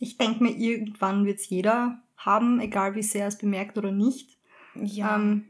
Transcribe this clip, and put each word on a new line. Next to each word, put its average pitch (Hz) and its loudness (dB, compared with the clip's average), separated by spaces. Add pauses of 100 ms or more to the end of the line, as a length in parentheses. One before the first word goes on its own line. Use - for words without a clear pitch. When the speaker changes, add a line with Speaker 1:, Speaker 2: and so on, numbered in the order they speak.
Speaker 1:
Ich - -8
denk 226 0
mir, 240 4
irgendwann 208 0
wird's 202 -4
jeder 226 0 (140)
haben, 233 2
egal 196 0
wie 220 -2
sehr 202 -2
es 208 -6
bemerkt 202 -2
oder 202 -2
nicht. 214 0 (380)
Speaker 2:
Ja, 208 -4
Speaker 1:
Ähm, 208 2